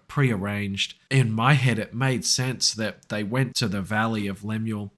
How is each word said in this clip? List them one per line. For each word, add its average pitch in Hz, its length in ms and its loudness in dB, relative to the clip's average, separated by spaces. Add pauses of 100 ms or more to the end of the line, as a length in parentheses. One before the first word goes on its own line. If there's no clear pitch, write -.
pre-arranged. 101 880 0 (140)
In 127 220 4
my 117 220 4
head, 127 260 4
it - 140 -6
made 123 320 0
sense 127 480 0
that 107 360 -6
they 107 140 -2
went 120 320 0
to 120 120 0
the 98 140 -2
Valley 107 460 0
of 98 160 -6
Lemuel, 107 540 -4